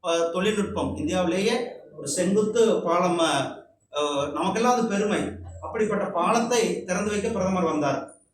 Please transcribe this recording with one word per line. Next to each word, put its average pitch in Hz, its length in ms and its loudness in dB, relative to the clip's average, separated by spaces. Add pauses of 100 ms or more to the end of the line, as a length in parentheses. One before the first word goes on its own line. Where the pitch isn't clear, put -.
அ, 170 100 0 (160)
தொழில்நுட்பம், 190 640 -2
இந்தியாவிலேயே 185 580 0 (420)
ஒரு - 120 -10
செங்குத்து 214 540 2 (200)
பாலம், 175 380 2
அ, 143 800 -2 (320)
நமக்கெல்லாம் 220 440 2
அது 233 100 2
பெருமை. 196 340 0 (400)
அப்படிப்பட்ட 214 500 -2
பாலத்தை 226 520 2 (220)
திறந்து 196 260 -2
வைக்க 208 180 -2
பிரதமர் 185 420 0
வந்தார். 143 300 0 (340)